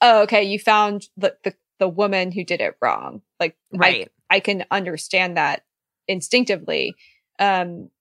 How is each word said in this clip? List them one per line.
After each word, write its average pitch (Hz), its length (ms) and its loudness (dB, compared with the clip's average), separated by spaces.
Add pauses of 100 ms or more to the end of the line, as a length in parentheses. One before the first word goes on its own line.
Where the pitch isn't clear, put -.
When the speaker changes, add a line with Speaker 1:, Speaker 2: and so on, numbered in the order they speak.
Speaker 1:
"Oh, 220 200 8
okay, 208 220 4
you 196 140 -2
found 208 600 0
the, 190 260 -2
the, 185 100 -6 (260)
the 185 100 2
woman 185 420 -2
who 180 140 -6
did 170 160 -4
it - 200 -4
wrong." 69 400 -2 (160)
Like, 165 200 -4 (160)
I 196 40 -8
Speaker 2:
Right. 143 340 0 (180)
Speaker 1:
I 196 100 2
can 196 320 -4
understand 180 640 -4
that 147 300 -2 (420)
instinctively. 190 880 -2 (440)
Um, 180 500 -2 (120)